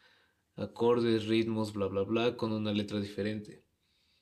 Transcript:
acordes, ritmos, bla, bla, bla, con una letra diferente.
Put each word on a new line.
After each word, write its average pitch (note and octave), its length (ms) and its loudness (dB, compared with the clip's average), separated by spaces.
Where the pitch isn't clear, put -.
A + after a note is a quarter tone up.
acordes, A#2 720 2
ritmos, A2 460 0
bla, G2 140 0
bla, G2 160 -2
bla, A#2 340 0
con A2 160 -2
una G#2+ 200 -2
letra G#2 260 -2
diferente. G#2 640 -6